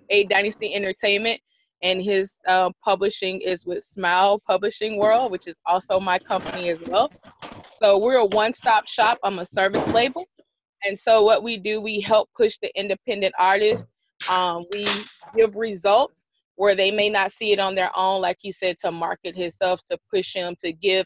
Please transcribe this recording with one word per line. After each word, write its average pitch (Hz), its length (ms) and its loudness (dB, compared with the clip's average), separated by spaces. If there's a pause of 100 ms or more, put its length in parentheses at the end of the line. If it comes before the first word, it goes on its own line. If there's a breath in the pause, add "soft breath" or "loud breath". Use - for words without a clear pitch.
(120)
A 208 140 4
Dynasty 202 500 -2
Entertainment, 202 680 -2 (400)
and 185 220 -2
his, 196 300 -2 (140)
uh, 185 220 4 (140)
publishing 190 580 -2
is 180 240 -4
with 175 180 -8
Smile 190 640 0
Publishing 208 520 -2
World, 220 340 2
which 180 160 -10
is 170 80 -14 (100)
also 185 340 -2
my 185 200 -2
company 180 500 -6
as 170 180 -4
well. 208 240 0 (680)
So 202 160 6
we're 247 220 4
a 226 60 4
one-stop 214 640 2
shop. 233 360 2
I'm 196 160 -2
a 180 60 -8
service 196 420 0
label. 262 380 0 (580)
And 202 140 -4
so 226 260 4
what 214 200 6
we 226 140 -6
do, 208 240 -4
we 208 180 -6
help 214 360 2
push 220 260 0
the - 180 -6
independent 202 580 -4
artist. 202 500 2 (440)
Um, 175 420 0
we 208 120 -4 (500)
give 220 200 2
results 208 680 0 (300)
where 196 200 2
they 196 160 2
may 208 180 2
not 202 220 0
see 214 200 -2
it 196 80 2
on 190 160 -2
their 185 200 -2
own, 190 260 0
like 185 180 -2
he 196 120 -12
said, 180 280 -4
to 185 120 -4
market 165 440 -8
himself, 180 540 -4
to 175 80 -6 (140)
push 185 240 -4
him, 175 280 -6
to 170 100 -6
give 185 320 0